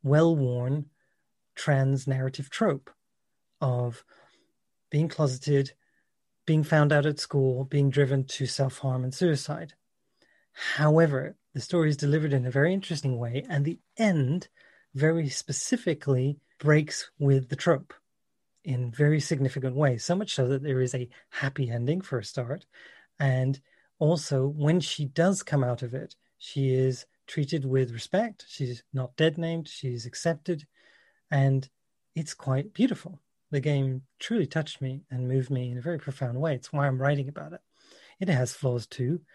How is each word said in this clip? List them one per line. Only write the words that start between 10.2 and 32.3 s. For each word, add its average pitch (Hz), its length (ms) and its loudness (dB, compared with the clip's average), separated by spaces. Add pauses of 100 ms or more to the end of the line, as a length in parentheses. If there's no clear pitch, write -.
However, 151 600 4 (180)
the 131 80 -6
story 165 280 2
is 143 80 0
delivered 147 360 0
in 127 120 2
a 127 60 -4
very 143 220 4
interesting 147 440 -4
way, 120 320 -6
and 143 160 0
the 165 140 -4 (180)
end 170 520 2 (440)
very 156 360 2
specifically 143 1080 -2 (220)
breaks 151 580 2
with 139 320 4
the 135 60 -4
trope - 380 0 (720)
in 123 280 -4
very 147 280 4
significant 135 560 -2
ways, 135 300 2
so 175 100 2
much 202 200 -4
so 131 120 2
that 135 160 0
there 135 180 0
is 127 140 -2
a 127 140 -6 (200)
happy 135 400 -4
ending 123 320 0
for 135 180 -4
a 104 60 -8
start. 131 400 -8 (540)
And 135 400 0 (400)
also, 151 480 0
when 151 320 2
she 151 260 -4
does 175 380 0
come 139 200 0
out 123 180 -2
of 120 120 -8
it, - 220 -10 (220)
she 135 360 -2
is 131 320 0 (220)
treated 143 380 -4
with 131 260 0
respect. 196 560 -4
She's 123 360 -8 (100)
not 127 220 -6
dead 160 220 2
named. 165 300 -4
She's 120 380 -8
accepted. 165 600 -4 (640)
And 135 360 2 (480)
it's 160 180 -6